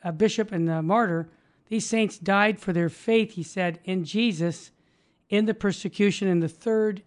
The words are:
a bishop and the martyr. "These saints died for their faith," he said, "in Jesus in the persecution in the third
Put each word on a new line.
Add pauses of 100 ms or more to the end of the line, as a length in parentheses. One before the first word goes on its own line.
a
bishop
and
the
martyr. (400)
"These
saints
died
for
their
faith,"
he
said,
"in
Jesus (600)
in
the
persecution
in
the
third